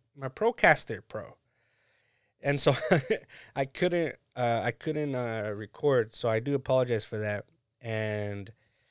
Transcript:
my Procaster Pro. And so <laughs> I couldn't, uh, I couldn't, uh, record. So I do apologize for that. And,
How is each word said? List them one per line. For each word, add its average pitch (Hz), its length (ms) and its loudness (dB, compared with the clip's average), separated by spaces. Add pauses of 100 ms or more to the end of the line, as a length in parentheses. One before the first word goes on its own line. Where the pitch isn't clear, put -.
(160)
my 135 120 -8
Procaster 165 800 2
Pro. - 300 -12 (1040)
And 143 200 0
so 143 140 6 (400)
<laughs> - 420 -14
I 139 80 2
couldn't, 170 500 -2 (220)
uh, 120 280 2
I 120 60 0
couldn't, 151 440 -4
uh, 113 400 -4
record. 113 600 0
So - 140 -2
I 110 120 2
do 139 140 -2
apologize 127 500 2
for 110 140 -8
that. 104 260 -4 (380)
And, 107 720 -4 (380)